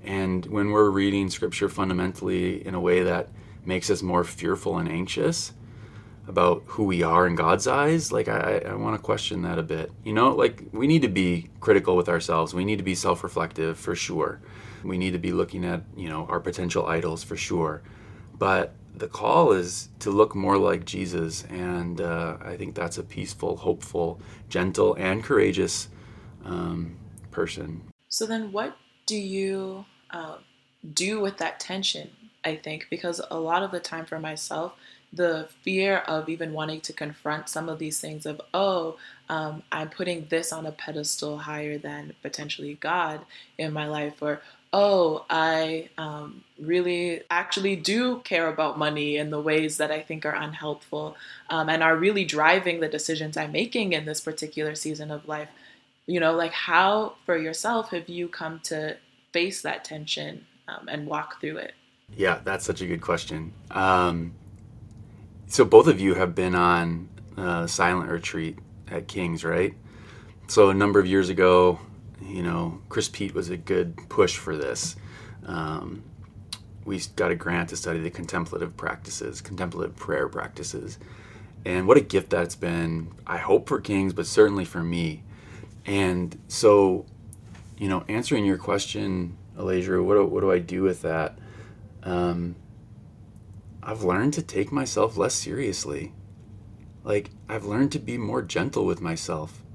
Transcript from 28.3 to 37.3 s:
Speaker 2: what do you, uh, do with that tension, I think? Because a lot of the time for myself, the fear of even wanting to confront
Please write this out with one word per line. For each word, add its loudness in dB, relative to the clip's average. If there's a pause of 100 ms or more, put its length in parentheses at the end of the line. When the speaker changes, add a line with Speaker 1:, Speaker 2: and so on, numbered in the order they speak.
Speaker 2:
what -6 (300)
do -4
you, -4 (260)
uh, -12 (560)
do 0
with -2
that -4
tension, -6 (340)
I -4
think? -10
Because -6 (100)
a -6
lot 0
of -4
the -6
time -10
for -8
myself, -6 (400)
the 0 (140)
fear 2
of -2
even -6
wanting -6
to -10
confront -6